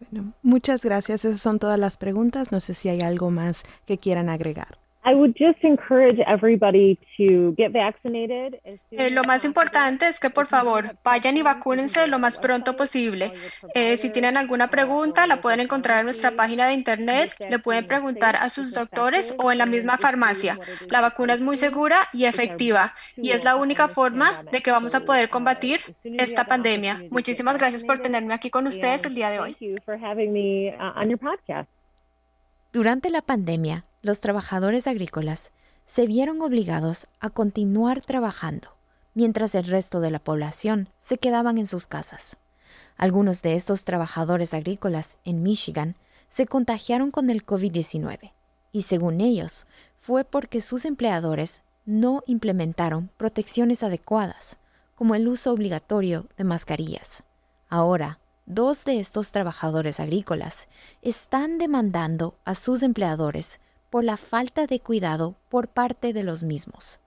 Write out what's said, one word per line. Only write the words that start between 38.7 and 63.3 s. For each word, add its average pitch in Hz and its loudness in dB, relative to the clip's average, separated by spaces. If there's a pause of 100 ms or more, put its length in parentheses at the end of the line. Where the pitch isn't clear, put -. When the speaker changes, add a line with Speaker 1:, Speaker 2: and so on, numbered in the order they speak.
Speaker 4:
mientras 220 0
el 180 0
resto 185 -2
de 165 0
la 156 -4
población 156 -2 (120)
se - -4
quedaban 233 0
en 208 -2
sus 180 -8
casas. - -12 (580)
Algunos 190 2
de 165 0
estos 190 -2
trabajadores 170 -2
agrícolas 160 -6
en 170 -2
Michigan 165 -2 (340)
se 262 0
contagiaron 247 -2
con 269 0
el 220 0
covid 196 -2
diecinueve, - -6 (380)
y 202 -4
según 170 0
ellos, 208 -2 (320)
fue 262 -2
porque 269 -4
sus 247 -6
empleadores 170 -2 (220)
no 240 0
implementaron 175 -2
protecciones 233 -2
adecuadas, 202 -4 (360)
como 220 2
el 226 2
uso 247 -2
obligatorio 190 -2 (100)
de 196 -4
mascarillas. - -6 (440)
Ahora, 170 0 (260)
dos 240 -2
de 254 0
estos 208 -6
trabajadores 160 -2
agrícolas 160 -6 (320)
están 277 -2
demandando 175 -2
a 185 -4
sus 247 -2
empleadores 160 -2 (320)